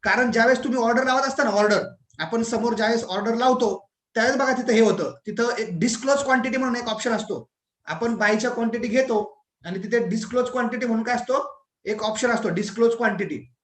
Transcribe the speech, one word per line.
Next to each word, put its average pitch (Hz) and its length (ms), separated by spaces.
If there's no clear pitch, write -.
कारण 220 300
ज्यावेळेस 233 320
तुम्ही 254 180
ऑर्डर 233 220
लावत 262 160
असता 269 240
ना, 226 60
ऑर्डर, 208 320
आपण 226 240
समोर 226 300
ज्यावेळेस 220 320
ऑर्डर 208 300
लावतो 233 560
त्यावेळेस 247 240
बघा 262 140
तिथं 247 200
हे 220 80
होतं, 180 340
तिथं 233 300
एक 208 160
डिस्क्लोज 262 520
क्वांटिटी 254 320
म्हणून 254 200
एक 240 120
ऑप्शन 226 240
असतो. - 380
आपण 226 300
बायच्या 214 360
क्वांटिटी 233 380
घेतो 233 560
आणि 185 180
तिथे 214 260
डिस्क्लोज 240 420
क्वांटिटी 247 360
म्हणून 226 180
काय 247 100
असतो, - 520
एक 214 180
ऑप्शन 220 280
असतो 220 180
डिस्क्लोज 226 480
क्वांटिटी. 202 560